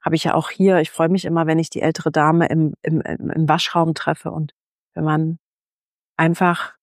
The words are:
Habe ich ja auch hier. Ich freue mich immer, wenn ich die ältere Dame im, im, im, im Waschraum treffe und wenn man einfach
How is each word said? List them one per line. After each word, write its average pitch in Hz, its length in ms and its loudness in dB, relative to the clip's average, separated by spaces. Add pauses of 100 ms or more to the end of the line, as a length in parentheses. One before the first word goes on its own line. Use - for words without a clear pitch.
Habe 165 140 0
ich - 80 -2
ja 165 100 0
auch 160 160 0
hier. 185 300 4
Ich 160 100 -2
freue 160 180 0
mich 185 160 0
immer, 165 220 -2
wenn 160 120 2
ich 160 120 -2
die - 120 -6
ältere 160 280 -2
Dame 160 380 4
im, 160 340 0
im, 160 180 0
im, - 300 -6
im 160 180 0
Waschraum 165 460 0
treffe - 380 -6
und 156 200 -6 (420)
wenn 160 100 -4
man 160 340 -2 (800)
einfach 170 680 0